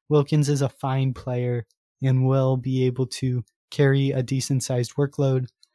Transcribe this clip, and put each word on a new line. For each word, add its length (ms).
Wilkins 400
is 120
a 80
fine 440
player 520
and 260
will 300
be 280
able 220
to 360
carry 400
a 120
decent-sized 720
workload. 520